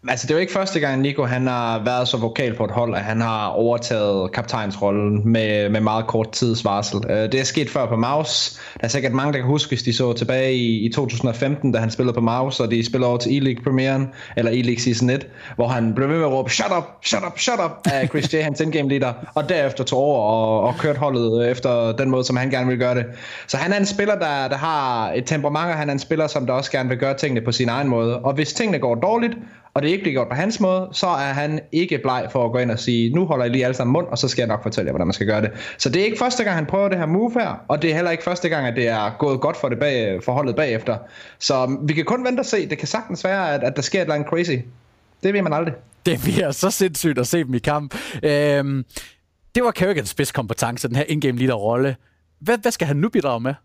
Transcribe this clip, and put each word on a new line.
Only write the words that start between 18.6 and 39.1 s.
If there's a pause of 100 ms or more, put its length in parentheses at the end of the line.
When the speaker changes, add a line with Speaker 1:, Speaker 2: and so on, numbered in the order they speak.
Speaker 1:
in-game
leader, (220)
og
derefter
tog
over
og,
og
kørte
holdet,
øh,
efter
den
måde,
som
han
gerne
ville
gøre
det. (400)
Så
han
er
en
spiller,
der,
der
har
et
temperament,
og
han
er
en
spiller,
som
der
også
gerne
vil
gøre
tingene
på
sin
egen
måde.
Og
hvis
tingene
går
dårligt, (420)
og
det
ikke
bliver
gjort
på
hans
måde,
så
er
han (120)
ikke
bleg
for
at
gå
ind
og
sige,
"Nu
holder
I
lige
alle
sammen
mund,
og
så
skal
jeg
nok
fortælle
jer,
hvordan
man
skal
gøre
det." (280)
Så
det
er
ikke
første
gang,
han
prøver
det
her
move
her,
og
det
er
heller
ikke
første
gang,
at
det
er